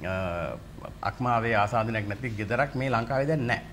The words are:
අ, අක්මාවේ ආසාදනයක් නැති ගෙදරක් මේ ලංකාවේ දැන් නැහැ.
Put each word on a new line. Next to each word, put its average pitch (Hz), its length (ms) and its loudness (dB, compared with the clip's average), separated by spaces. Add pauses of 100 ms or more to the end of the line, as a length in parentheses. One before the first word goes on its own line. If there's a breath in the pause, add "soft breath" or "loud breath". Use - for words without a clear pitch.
අ, 92 120 -2 (840)
අක්මාවේ 117 560 2
ආසාදනයක් 110 520 2
නැති 117 220 -4
ගෙදරක් 113 440 0
මේ 131 160 0
ලංකාවේ 131 360 2
දැන් 151 200 2
නැහැ. - 260 -2